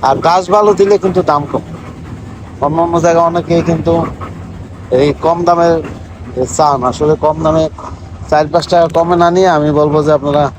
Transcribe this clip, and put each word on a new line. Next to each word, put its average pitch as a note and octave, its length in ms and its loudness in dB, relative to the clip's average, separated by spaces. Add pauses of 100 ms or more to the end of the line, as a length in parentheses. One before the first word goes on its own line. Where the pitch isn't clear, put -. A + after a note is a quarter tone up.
আর C3+ 80 4 (120)
গাছ F3+ 160 2 (100)
বালু G#3 260 4
দিলে G3+ 240 4
কিন্তু F3+ 180 0 (100)
দাম D3 100 2 (100)
কম, - 120 -4 (1000)
অন্য D3+ 200 0
অন্য E3+ 100 -2 (100)
জায়গায় E3+ 260 4
অনেকেই E3+ 380 0
কিন্তু E3 240 0 (1040)
এই D3 80 4 (180)
কম E3+ 120 2 (100)
দামে E3+ 220 4 (880)
চান। D3 220 2 (120)
আসলে D3+ 220 0 (100)
কম D3+ 220 2
দামে D#3+ 180 2 (680)
চার D#3 240 2
পাঁচ E3+ 180 2
টাকা E3+ 240 4
কমে E3+ 280 2
না E3+ 120 4
নিয়ে F#3 220 4
আমি D3 120 2 (100)
বলবো D3+ 260 2
যে D#3 120 2
আপনারা C#3+ 260 0 (160)